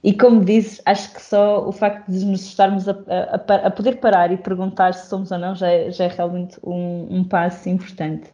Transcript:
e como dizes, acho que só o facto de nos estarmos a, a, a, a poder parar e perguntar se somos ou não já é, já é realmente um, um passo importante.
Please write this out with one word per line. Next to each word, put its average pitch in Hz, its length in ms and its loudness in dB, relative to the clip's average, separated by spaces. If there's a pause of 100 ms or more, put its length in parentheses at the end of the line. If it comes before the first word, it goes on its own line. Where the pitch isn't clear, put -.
e 196 120 2
como 233 280 6
dizes, 214 440 2
acho - 260 0
que - 80 -18
só 208 480 2
o 196 40 -6
facto 202 380 -4
de 185 140 -2
nos 196 220 -2
estarmos 196 420 2
a, 196 40 -2
a, - 440 -4
a, - 300 0
a - 40 4
poder 247 260 -2
parar 180 360 4
e 185 60 -2
perguntar 185 560 0
se - 160 -14
somos 190 200 -6
ou 180 80 -6
não 180 160 -6
já 180 140 -2
é, 175 220 2
já 180 140 -2
é 175 40 0
realmente 180 560 -6
um, 175 460 -8
um 185 140 0
passo 175 440 -2
importante. 165 640 -6